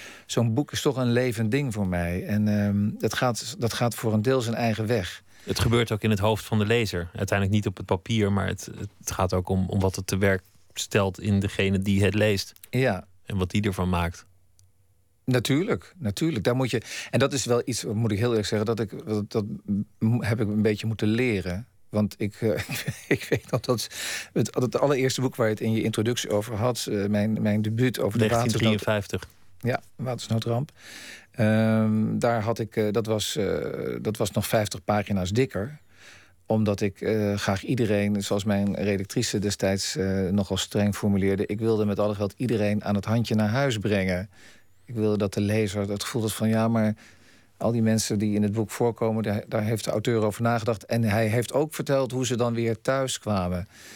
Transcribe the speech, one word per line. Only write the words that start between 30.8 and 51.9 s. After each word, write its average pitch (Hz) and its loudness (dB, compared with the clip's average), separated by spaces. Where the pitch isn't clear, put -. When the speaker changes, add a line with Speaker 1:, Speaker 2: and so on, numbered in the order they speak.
Speaker 1:
Ehm, 110 2
daar 117 2
had 113 -2
ik, 113 -6
eh, 107 2
dat 107 0
was, 110 -2
eh, 104 0
dat 110 -2
was 110 -2
nog 107 -2
vijftig 107 0
pagina's 101 0
dikker. 120 -2
Omdat 107 2
ik, 101 -2
eh, 104 0
graag 98 -2
iedereen, 104 0
zoals 104 -2
mijn 101 0
redactrice 101 -2
destijds, 98 -2
eh, 95 0
nogal 98 0
streng 104 0
formuleerde, 98 2
ik 107 -4
wilde 110 2
met 101 0
alle 107 2
geweld 101 -2
iedereen 104 0
aan 101 0
het 95 -2
handje 113 0
naar 107 2
huis 127 0
brengen. 95 0
Ik 123 -12
wilde 107 2
dat 101 0
de 101 -2
lezer 104 0
het 101 -4
gevoel - -4
had 107 -2
van, 110 0
ja, 110 2
maar 110 2
al - -2
die 120 2
mensen 110 2
die 104 0
in 104 2
het 104 2
boek 107 -2
voorkomen, 113 0
daar, 104 -2
daar 110 -2
heeft 110 -2
de - -4
auteur 113 0
over 107 0
nagedacht. 117 0
En 117 0
hij 110 2
heeft 113 0
ook 156 0
verteld 135 0